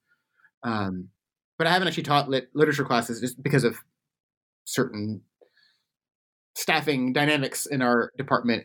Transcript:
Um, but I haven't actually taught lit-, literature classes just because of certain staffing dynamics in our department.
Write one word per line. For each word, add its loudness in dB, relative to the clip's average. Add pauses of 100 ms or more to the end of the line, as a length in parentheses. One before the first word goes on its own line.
(640)
Um, -4 (520)
but 2
I 4
haven't 2
actually -4
taught 2
lit-, -2
literature 2
classes 0
just -6
because 2
of 2 (880)
certain -4 (1400)
staffing 0
dynamics 0
in -2
our 2
department. 0